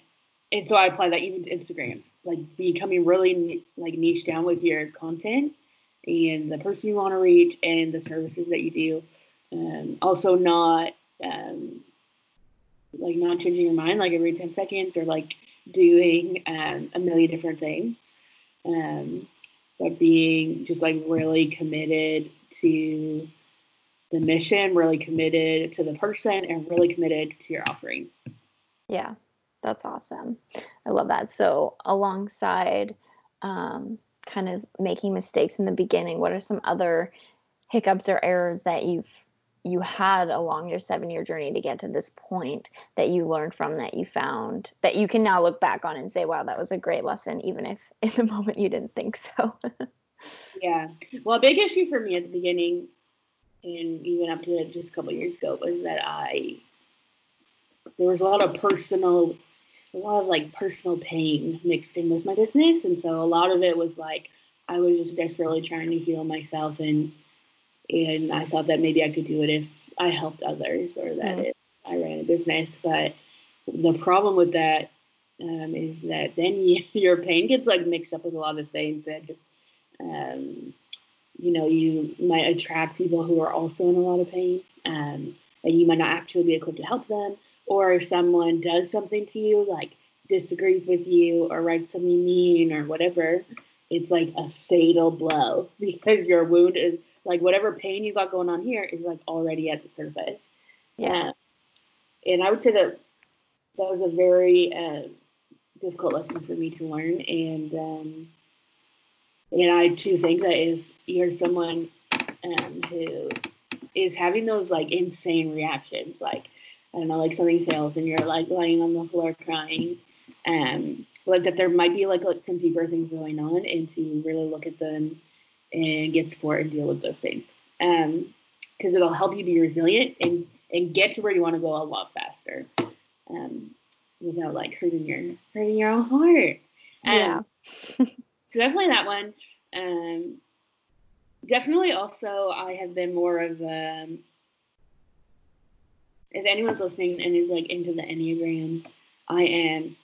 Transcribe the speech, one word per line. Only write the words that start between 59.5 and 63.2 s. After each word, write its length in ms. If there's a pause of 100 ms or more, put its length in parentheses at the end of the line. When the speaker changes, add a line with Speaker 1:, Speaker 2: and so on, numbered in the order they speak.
Speaker 1:
a 60
lot 240
of, 40
like, 260
personal 460
pain 640
mixed 320
in 140
with 140
my 100
business. 500
And 160
so 220